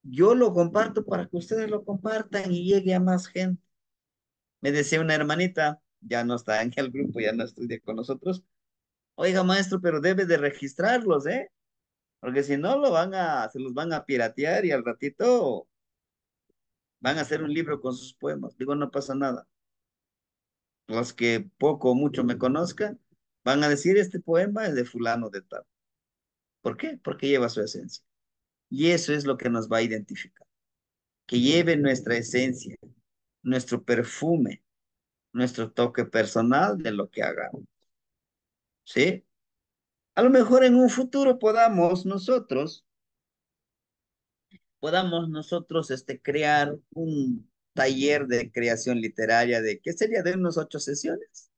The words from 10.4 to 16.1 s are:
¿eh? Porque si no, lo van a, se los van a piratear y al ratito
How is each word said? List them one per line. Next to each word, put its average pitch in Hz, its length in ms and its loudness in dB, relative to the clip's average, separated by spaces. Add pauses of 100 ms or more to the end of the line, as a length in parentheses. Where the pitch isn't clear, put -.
¿eh? 254 240 -6 (680)
Porque 131 240 -2
si 143 140 -2
no, 202 220 0
lo 269 120 4
van 175 220 2
a, 156 360 -2
se 131 100 -12
los 131 140 -8
van 160 200 -4
a 147 120 -6
piratear 139 600 0
y 160 60 0
al 131 140 0
ratito 143 800 0 (1300)